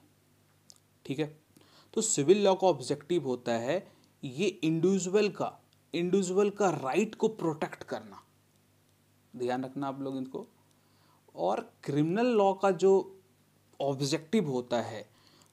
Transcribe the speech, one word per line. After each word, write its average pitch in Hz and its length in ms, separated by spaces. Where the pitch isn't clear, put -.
ठीक 135 140
है। 151 260
तो 220 40
सिविल - 420
लॉ 190 120
का 185 120
ऑब्जेक्टिव 147 580
होता 123 260
है 123 400
ये 147 240
इंडिविजुअल 180 800
का, - 300
इंडिविजुअल 185 560
का 202 200
राइट 147 460
को - 120
प्रोटेक्ट 160 560
करना, 107 400
ध्यान 123 300
रखना 139 220
आप 135 140
लोग 135 160
इनको। 131 300
और 180 380
क्रिमिनल 160 420
लॉ 202 280
का 196 180
जो 190 500
ऑब्जेक्टिव 143 680
होता 120 320
है 110 280